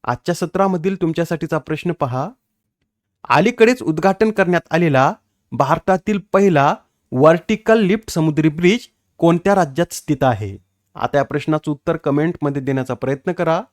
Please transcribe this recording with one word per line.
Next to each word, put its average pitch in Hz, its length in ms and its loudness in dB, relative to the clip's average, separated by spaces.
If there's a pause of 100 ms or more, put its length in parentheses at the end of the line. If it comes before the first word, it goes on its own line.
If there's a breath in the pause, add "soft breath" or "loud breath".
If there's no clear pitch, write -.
आजच्या 123 300 -4
सत्रामधील 185 680 -2
तुमच्यासाठीचा 165 560 -4
प्रश्न 156 340 -6
पहा, 139 380 -4 (960)
अलीकडेच 226 540 4
उद्घाटन 190 480 0
करण्यात 180 300 0 (100)
आलेला 160 440 2 (380)
भारतातील 170 680 0 (120)
पहिला 180 420 4 (380)
व्हर्टिकल 170 680 2
लिफ्ट 208 300 -2
समुद्री 156 380 0
ब्रिज 175 300 2 (400)
कोणत्या 170 360 2
राज्यात 170 400 -2
स्थित - 280 -4
आहे? 104 360 -2 (360)
आता - 240 -4
या 139 40 2
प्रश्नाचं 151 480 -4
उत्तर 156 260 -4
कमेंटमध्ये 147 680 -2
देण्याचा 131 320 -4
प्रयत्न 135 380 -6
करा. 170 280 -2 (120)